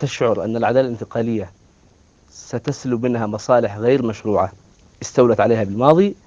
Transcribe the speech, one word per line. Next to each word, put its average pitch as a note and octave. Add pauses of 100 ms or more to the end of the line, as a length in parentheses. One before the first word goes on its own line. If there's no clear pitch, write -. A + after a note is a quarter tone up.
تشعر A2+
أن A2+
العدالة A#2+
الانتقالية A2+ (800)
ستسلب B2
منها A#2
مصالح G#2+
غير B2
مشروعة G#2+ (500)
استولت A#2
عليها A2
بالماضي، D3+ (120)